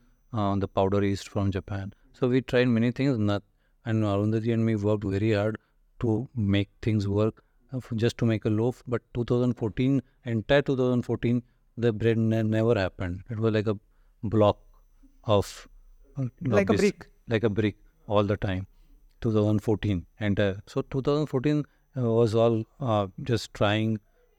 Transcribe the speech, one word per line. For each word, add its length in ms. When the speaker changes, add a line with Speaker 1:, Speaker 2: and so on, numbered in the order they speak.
Speaker 1:
uh, 260
the 100
powder 360
yeast 260
from 200
Japan. 420
So 140
we 140
tried 260
many 240
things, 260
not, 240
and 180
Arundhati 500
and 100
me 120
worked 280
very 300
hard 240
to 340
make 340
things 240
work, 360
uh, 40
f-, 180
just 240
to 60
make 200
a 40
loaf. 380
But 140
two 100
thousand 300
fourteen, 460
entire 360
two 160
thousand 240
fourteen, 400
the 140
bread 280
ne-, 240
never 360
happened. 520
It 80
was 140
like 140
a 100
block 360
of, 440
uh, 80
Speaker 2:
Like 280
a 40
Speaker 1:
this, 80
Speaker 2:
brick. 280
Speaker 1:
like 160
a 60
brick 260
all 160
the 140
time. 300
Two 140
thousand 260
fourteen 460
entire. 480
So 160
two 180
thousand 240
fourteen, 400
uh, 60
was 300
all, 300
uh, 280
just 300
trying 460